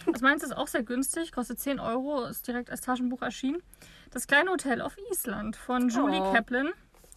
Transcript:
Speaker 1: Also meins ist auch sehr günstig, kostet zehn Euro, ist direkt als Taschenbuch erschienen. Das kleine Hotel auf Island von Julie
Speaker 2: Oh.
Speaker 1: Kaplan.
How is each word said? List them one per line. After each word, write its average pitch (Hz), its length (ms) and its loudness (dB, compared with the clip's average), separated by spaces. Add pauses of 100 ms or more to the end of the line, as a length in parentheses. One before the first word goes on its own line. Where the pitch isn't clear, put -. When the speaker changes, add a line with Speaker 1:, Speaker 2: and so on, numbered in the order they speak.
Speaker 1:
Also 254 180 2
meins 285 200 6
ist 277 120 -6
auch 294 120 -2
sehr 269 160 0
günstig, 269 480 -2
kostet 247 260 -4
zehn 277 220 -2
Euro, 262 440 -2
ist - 220 -8
direkt 240 240 -4
als - 100 -8
Taschenbuch 254 400 -2
erschienen. 269 420 -2 (480)
Das - 180 -6
kleine 302 240 6
Hotel 277 280 0
auf - 160 -6 (140)
Island 220 460 -4
von 247 320 2
Julie 277 340 4
Speaker 2:
Oh. 190 100 2
Speaker 1:
Kaplan. 254 380 2 (460)